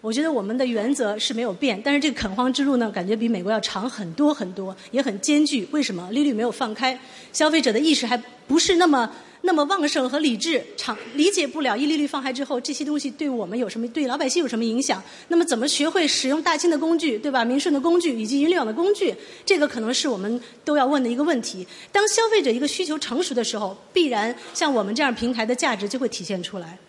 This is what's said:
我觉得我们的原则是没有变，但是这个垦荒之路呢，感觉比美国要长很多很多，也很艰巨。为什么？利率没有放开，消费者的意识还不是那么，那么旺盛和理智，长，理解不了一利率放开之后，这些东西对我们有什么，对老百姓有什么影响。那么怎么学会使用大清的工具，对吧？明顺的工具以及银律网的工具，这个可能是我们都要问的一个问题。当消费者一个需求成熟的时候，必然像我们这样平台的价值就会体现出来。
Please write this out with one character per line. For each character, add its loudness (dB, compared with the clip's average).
我 -4
觉 0
得 2
我 0
们 -4
的 2
原 0
则 -2
是 -2
没 -2
有 -2
变， -2
但 0
是 4
这 2
个 -2
垦 -4
荒 2
之 0
路 4
呢， 2
感 -4
觉 0
比 0
美 0
国 -2
要 2
长 -4
很 -8
多 4
很 -4
多， -10
也 2
很 -2
艰 4
巨。 0
为 2
什 -2
么？ -8
利 2
率 2
没 0
有 0
放 -4
开， -2
消 4
费 4
者 2
的 2
意 4
识 2
还 0
不 4
是 4
那 6
么， 4
那 4
么 4
旺 0
盛 0
和 -2
理 2
智， -2
长， -6
理 4
解 0
不 -6
了 2
一 0
利 2
率 0
放 -4
开 -4
之 -4
后， -4
这 -8
些 -6
东 -2
西 -6
对 -6
我 -4
们 -6
有 -2
什 -8
么， -4
对 -2
老 -2
百 -2
姓 0
有 0
什 -4
么 0
影 0
响。 -2
那 2
么 6
怎 0
么 0
学 0
会 2
使 0
用 2
大 2
清 2
的 2
工 2
具， 0
对 -2
吧？ 2
明 2
顺 2
的 2
工 4
具 0
以 -2
及 0
银 4
律 4
网 0
的 -2
工 2
具， 0
这 4
个 4
可 -4
能 -2
是 -2
我 0
们 -2
都 2
要 4
问 2
的 0
一 -2
个 0
问 0
题。 -10
当 2
消 2
费 4
者 2
一 2
个 0
需 -4
求 -4
成 -4
熟 -4
的 0
时 -4
候， -6
必 4
然 0
像 0
我 2
们 -2
这 0
样 2
平 -2
台 -2
的 0
价 0
值 -6
就 -6
会 -2
体 -8
现 -6
出 -10
来。 -14